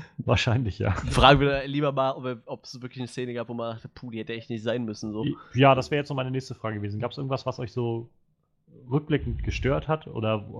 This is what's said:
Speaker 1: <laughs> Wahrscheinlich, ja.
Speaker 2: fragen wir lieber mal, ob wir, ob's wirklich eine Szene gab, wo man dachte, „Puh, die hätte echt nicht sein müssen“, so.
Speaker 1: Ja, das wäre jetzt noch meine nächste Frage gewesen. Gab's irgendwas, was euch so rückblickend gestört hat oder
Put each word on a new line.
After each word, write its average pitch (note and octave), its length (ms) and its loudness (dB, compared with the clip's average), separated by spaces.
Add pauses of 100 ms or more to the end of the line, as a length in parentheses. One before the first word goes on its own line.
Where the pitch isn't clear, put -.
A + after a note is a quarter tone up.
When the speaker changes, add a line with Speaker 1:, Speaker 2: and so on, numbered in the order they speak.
Speaker 1:
<laughs> - 80 -20
Wahrscheinlich, A#2+ 640 2
ja. G#2+ 120 2
Speaker 2:
fragen B2 500 6
wir C#3 260 0
lieber C#3+ 240 0
mal, C3+ 220 0
ob C3 100 -10
wir, B2 220 -6
ob's B2+ 360 -12
wirklich B2 200 -10
eine B2 60 -6
Szene B2 260 -8
gab, A#2 160 -6
wo B2 40 -8
man A#2 220 -6
dachte, A2+ 140 -14
„Puh, - 200 -16
die A2+ 100 -8
hätte A2 140 -8
echt A2+ 160 -10
nicht A2+ 140 -6
sein A#2 220 0
müssen“, G#2+ 260 -6
so. G#2+ 140 -2 (280)
Speaker 1:
Ja, C3+ 220 8
das B2+ 160 -2
wäre D3 80 2
jetzt D3 100 -4
noch C#3+ 60 -6
meine C3 160 -4
nächste C3 240 -6
Frage G#2+ 220 -6
gewesen. G#2 220 -4
Gab's A#2+ 180 -6
irgendwas, C3+ 280 -4
was B2+ 140 -4
euch B2+ 140 -8
so A#2 360 -4 (800)
rückblickend C#3+ 540 0
gestört - 440 -2
hat D#3 200 -2
oder A2 380 -2 (140)